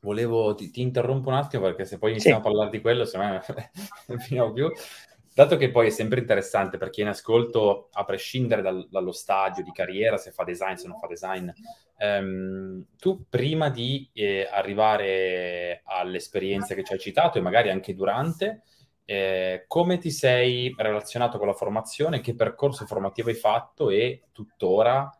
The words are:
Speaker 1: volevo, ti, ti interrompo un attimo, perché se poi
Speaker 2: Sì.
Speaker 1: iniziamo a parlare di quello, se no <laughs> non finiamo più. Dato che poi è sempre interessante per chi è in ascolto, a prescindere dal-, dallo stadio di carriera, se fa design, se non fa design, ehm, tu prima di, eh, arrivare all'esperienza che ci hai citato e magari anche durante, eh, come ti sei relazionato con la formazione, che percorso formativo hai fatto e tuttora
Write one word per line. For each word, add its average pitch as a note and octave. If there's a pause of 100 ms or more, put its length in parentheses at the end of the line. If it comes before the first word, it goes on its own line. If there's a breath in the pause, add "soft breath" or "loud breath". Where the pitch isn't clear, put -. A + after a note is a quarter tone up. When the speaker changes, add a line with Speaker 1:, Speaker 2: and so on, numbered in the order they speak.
Speaker 1:
volevo, A2
ti, G2+
ti B2
interrompo B2+
un C3
attimo, C#3
perché F#2+
se F#2
poi G#2+
Speaker 2:
Sì. A2+
Speaker 1:
iniziamo A2
a G#2+
parlare G#2+
di G#2+
quello, A#2
se -
no G2
<laughs> -
non B2
finiamo B2
più. D3 (640 loud breath)
Dato C#3+
che C3
poi A#2
è G#2+
sempre G#2+
interessante G2
per F#2
chi -
è G#2
in G#2
ascolto, A2+
a G2+
prescindere A2
dal-, F#2
dallo F#2
stadio F#2+
di F2
carriera, F#2+
se -
fa F#2
design, F2+
se F2+
non F2
fa E2+
design, F#2 (480 loud breath)
ehm, F#2+ (120)
tu F#3+
prima D3
di, B2+
eh, G2
arrivare F#2+
all'esperienza F#2+
che F#2
ci F#2
hai F#2+
citato C#3+
e -
magari G2
anche F#2+
durante, C#3+ (420 soft breath)
eh, F#2+
come F3
ti F3
sei B2
relazionato A#2
con G#2
la G2
formazione, A2
che A#2
percorso A#2
formativo G2
hai A2
fatto A2+
e A2
tuttora A2 (120)